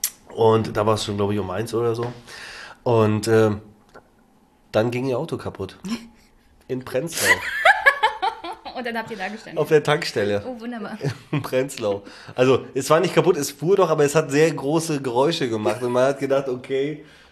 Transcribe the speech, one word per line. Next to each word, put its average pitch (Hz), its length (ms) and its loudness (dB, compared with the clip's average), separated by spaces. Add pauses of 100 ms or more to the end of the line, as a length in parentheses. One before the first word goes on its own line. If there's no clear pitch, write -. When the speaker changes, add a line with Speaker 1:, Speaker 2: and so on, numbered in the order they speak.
(360)
Speaker 1:
Und 110 420 4
da 107 80 0
war 110 80 4
es 107 120 -2
schon, 101 120 -4
glaub 101 140 0
ich, 104 80 -2
um 95 100 -4
eins 107 240 -6
oder 117 220 0
so. 120 100 -4 (800)
Und, 107 440 4
ähm, 110 340 4 (1080)
dann 113 200 2
ging 123 160 -4
ihr 127 100 -2
Auto 143 200 -6
kaputt. 95 400 -10 (440)
Speaker 2:
<laughs> - 460 -20
Speaker 1:
In 127 180 -8
Prenzlau. - 420 -4 (760)
Speaker 2:
<laughs> 381 720 -6
Und 247 80 -8
dann 233 120 -6
habt 226 120 -8
ihr 226 80 -10
da 190 120 -8
gestanden? 208 280 -12
Speaker 1:
Auf 151 120 -2
der 151 120 6
Tankstelle. 104 640 -2
Speaker 2:
Oh, 247 140 -10
wunderbar. 220 380 -10 (160)
Speaker 1:
<laughs> - 180 -20
In 143 100 0
Prenzlau. 120 640 -4 (320)
Also, 127 380 4
es 147 160 -4
war 156 100 6
nicht 180 160 0
kaputt, 170 220 4
es 143 120 -4
fuhr 175 280 0
doch, 185 120 4
aber 151 140 4
es 143 100 2
hat 156 160 2
sehr 151 220 4
große 151 500 -2
Geräusche 131 480 0
gemacht. 107 320 -2
Und 123 120 -2
man 127 160 4
hat 139 100 -2
gedacht, 135 300 0
okay, 135 560 -4 (260)